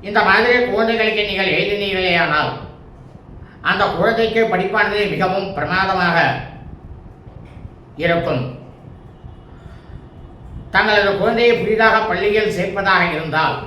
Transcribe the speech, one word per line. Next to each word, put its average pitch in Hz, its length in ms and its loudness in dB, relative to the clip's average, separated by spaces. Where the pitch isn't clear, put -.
இந்த 214 200 2
மாதிரி 226 260 4
குழந்தைகளுக்கு 220 600 0
நீங்கள் 190 280 -2
எழுதினீர்களேயானால் 185 920 0
அந்த 196 120 2
குழந்தைக்கு 226 440 2
படிப்பானது 208 500 0
மிகவும் 190 340 0
பிரமாதமாக 180 600 0
இருக்கும். 127 360 2
தங்களது 202 440 4
குழந்தையை 233 400 4
புதிதாக 220 400 4
பள்ளியில் 196 480 0
சேர்ப்பதாக 190 560 0
இருந்தால் 156 420 -2